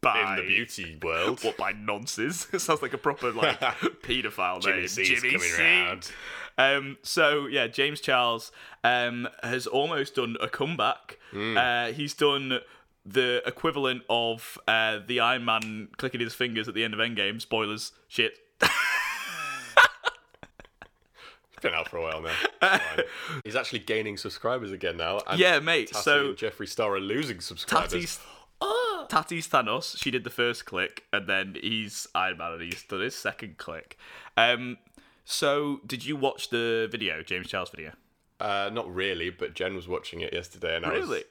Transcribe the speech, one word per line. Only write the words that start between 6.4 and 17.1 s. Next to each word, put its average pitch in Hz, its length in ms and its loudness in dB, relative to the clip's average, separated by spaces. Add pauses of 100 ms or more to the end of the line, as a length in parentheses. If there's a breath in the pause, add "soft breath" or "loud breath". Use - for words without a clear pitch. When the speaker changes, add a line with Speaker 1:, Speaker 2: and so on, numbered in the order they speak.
Speaker 1:
Um, 139 460 4
so, 147 440 4
yeah, 131 200 2
James 143 340 0
Charles, 120 520 2 (320 loud breath)
um, 120 440 2 (140)
has 120 240 -2
almost 143 480 0
done 117 260 0
a 110 80 -2
comeback. 147 680 -2 (140 loud breath)
Speaker 2:
Mm. 110 240 -2 (320)
Speaker 1:
Uh, 113 40 -4
he's 143 220 -6
done 139 460 2 (440 loud breath)
the 123 400 2
equivalent 131 640 -2
of, 113 480 0 (120)
uh, 110 380 4
the 120 140 0
Iron 120 240 2
Man 110 520 -2
clicking 127 240 -4
his 113 140 -2
fingers 113 340 -2
at 110 60 -8
the 113 100 2
end 110 100 -2
of 107 60 -2
Endgame. 113 400 0